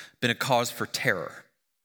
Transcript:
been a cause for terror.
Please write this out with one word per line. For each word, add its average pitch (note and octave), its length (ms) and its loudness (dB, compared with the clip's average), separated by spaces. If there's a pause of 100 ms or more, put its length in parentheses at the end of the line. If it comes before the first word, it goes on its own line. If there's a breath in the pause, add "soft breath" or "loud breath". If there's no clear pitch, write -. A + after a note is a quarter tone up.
(200 loud breath)
been B2 100 2
a A2+ 40 2
cause A#2+ 380 2
for A2 140 -6
terror. - 580 -2 (400)